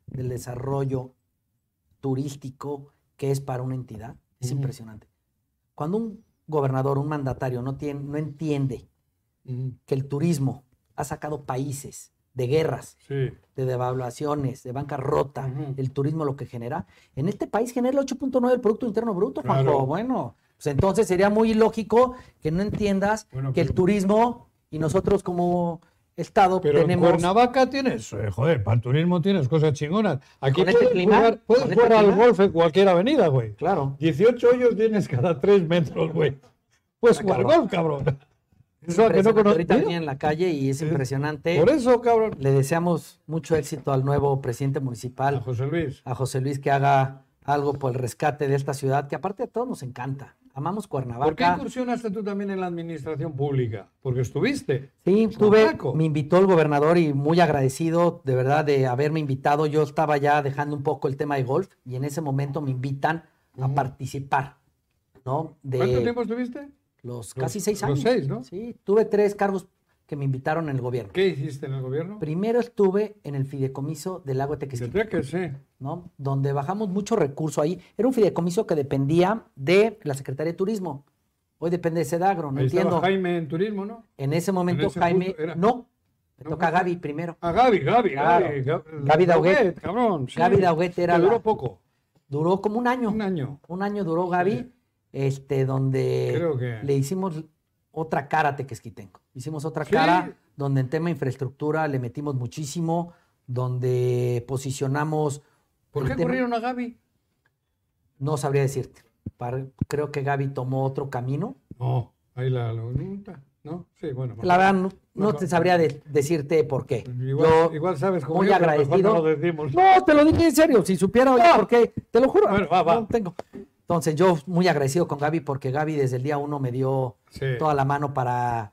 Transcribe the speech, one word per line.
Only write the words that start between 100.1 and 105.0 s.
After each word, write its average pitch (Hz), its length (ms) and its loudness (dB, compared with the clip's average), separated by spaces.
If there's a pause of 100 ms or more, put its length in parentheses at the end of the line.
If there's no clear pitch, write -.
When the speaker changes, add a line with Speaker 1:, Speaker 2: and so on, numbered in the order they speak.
Speaker 1:
donde 139 260 0
en 127 80 -6
tema 160 180 -2
infraestructura 151 800 -4
le 135 100 -2
metimos 143 360 -6
muchísimo, 165 800 -6 (340)
donde 123 1000 -2
posicionamos 143 920 -4 (500)